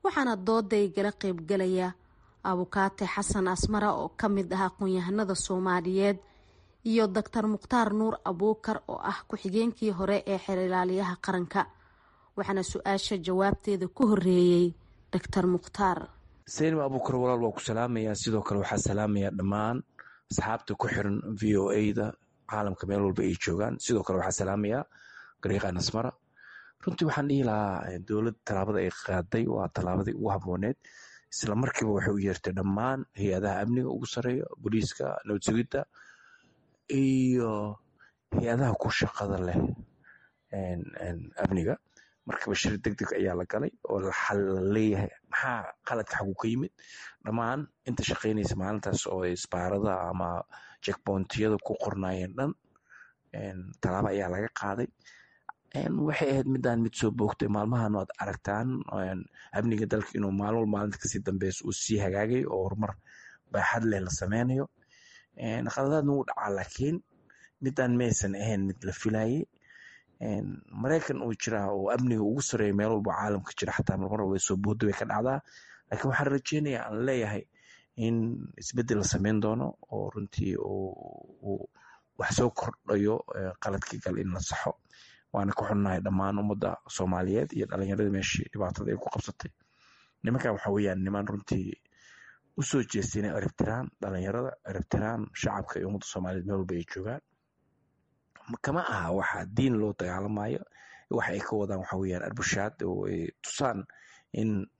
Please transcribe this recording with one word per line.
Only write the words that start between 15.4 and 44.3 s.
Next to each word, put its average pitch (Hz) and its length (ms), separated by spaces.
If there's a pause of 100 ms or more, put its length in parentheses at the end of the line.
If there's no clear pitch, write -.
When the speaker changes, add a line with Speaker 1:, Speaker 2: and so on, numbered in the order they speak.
Speaker 1:
Mukhtaar. 180 600 (400)
Speaker 2:
Zeynab 156 320
Abuukar, 135 400
walaal, 123 240
waa 110 80
ku - 80
salaamayaa. 110 560
Sidoo 110 240
kale 101 240
waxaa 107 240
salaamayaa 101 480
dhammaan 104 480 (480)
asxaabta 110 480
ku 117 80
xiran 101 320 (160)
V 107 240
O 98 80
A-da 107 380 (420)
caalamka 101 400
meel 101 160
walba 98 180
ay 92 140
joogaan. 104 400
Sidoo 113 260
kale 92 160
waxaa 90 220
salaamayaa 104 440 (600)
Gariiqaan 95 320
Asmara. 110 360 (680)
Runtii 175 240
waxaan 143 240
dhihi 139 160
lahaa, 104 480
eh, 90 80
dowladda 107 440
tallaabada 101 360
ay 92 80 (160)
qaaday 92 400
waa - 240
tallaabadii 92 480
ugu 104 160
habbooneed. 92 460 (520)
Isla 107 240
markiiba 113 400
waxay 98 200
u 101 40
yeertay 98 340
dhammaan 101 480 (140)
hay-adaha 98 480
amniga 123 260
ugu 127 180
sarreeya, 127 400 (120)
booliiska, 104 480 (160)
nabad 101 200
sugidda 117 380 (1120)
iyo 123 880 (540)
hay-adaha 120 420
ku - 160
shaqada - 480
leh, 90 200 (960)
een, 92 300 (160)
een, 87 220 (140)
amniga. 95 420 (500)
Markiiba - 280
shir 107 240
degdeg 104 360
ayaa 95 200
la 90 100
galay 113 280 (160)
oo 101 100
la 95 140
xal-, 101 320